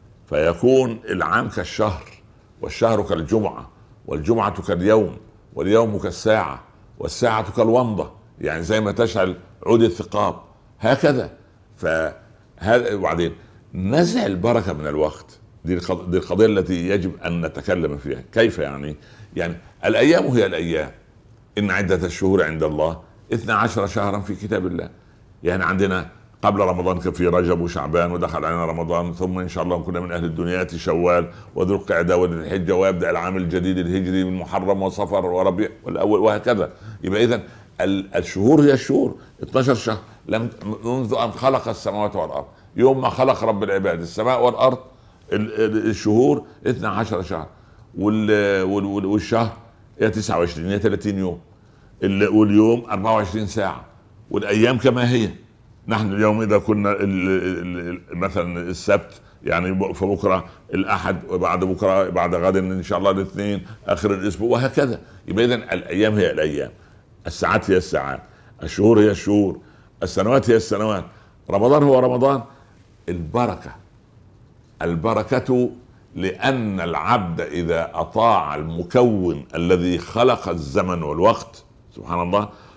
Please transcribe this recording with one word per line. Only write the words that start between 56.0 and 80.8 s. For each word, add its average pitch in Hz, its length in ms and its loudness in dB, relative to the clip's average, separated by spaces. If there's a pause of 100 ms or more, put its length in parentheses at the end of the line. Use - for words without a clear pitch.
اليوم 107 300 2
إذا 104 160 4
كنا 101 340 0
ال-، 98 80 -2
ال-، 90 880 -2
ال-، 87 300 -10
مثلًا 87 420 -4
السبت، 90 600 -2 (240)
يعني 90 280 0
ب-، 95 200 -2
فبكرة 95 520 0 (300)
الأحد، 98 540 -2
وبعد 90 360 0
بكرة، 95 440 2
بعد 87 260 0
غد 92 220 2
إن 92 260 -2
شاء 87 160 -2
الله 98 120 2
الاثنين، 98 560 -4 (200)
آخر 101 280 0
الأسبوع، 98 360 -4
وهكذا. 127 500 0 (280)
يبقى 104 160 2
إذن 120 180 0
الأيام 92 520 0
هي 92 160 2
الأيام، 71 400 -2 (560)
الساعات 92 440 0
هي 92 60 6
الساعات، 69 460 -2 (400)
الشهور 104 380 6
هي 104 100 8
الشهور، 101 480 0 (440)
السنوات 101 480 2
هي 113 60 8
السنوات. 104 480 0 (460)
رمضان 127 320 4
هو 135 160 6
رمضان. 127 440 2 (640)
البركة، 90 640 -4 (1080)
البركة 110 880 0 (440)
لأن 101 640 -2
العبد 85 600 -2
إذا 82 540 -2
أطاع 85 600 0
المكون 85 920 0 (100)
الذي 87 440 2
خلق 117 500 0
الزمن 87 540 -2